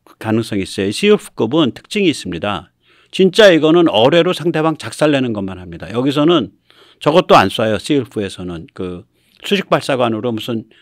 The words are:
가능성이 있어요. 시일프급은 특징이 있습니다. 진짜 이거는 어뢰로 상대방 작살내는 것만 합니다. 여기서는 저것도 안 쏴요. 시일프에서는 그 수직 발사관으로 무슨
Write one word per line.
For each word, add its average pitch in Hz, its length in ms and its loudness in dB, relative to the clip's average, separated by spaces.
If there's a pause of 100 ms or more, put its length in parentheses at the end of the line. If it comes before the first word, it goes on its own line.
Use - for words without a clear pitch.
(200)
가능성이 110 420 -4
있어요. 98 300 -4
시일프급은 147 800 0
특징이 - 360 -4
있습니다. 98 640 -6 (400)
진짜 190 380 4
이거는 160 400 4
어뢰로 151 440 4
상대방 160 440 -2
작살내는 131 560 -2
것만 95 240 -8
합니다. 82 340 -14
여기서는 135 600 0 (480)
저것도 175 360 4
안 110 120 6
쏴요. 110 320 -2
시일프에서는 107 960 -6
그 90 280 -10 (400)
수직 202 260 -4
발사관으로 123 640 -2
무슨 110 340 -8 (160)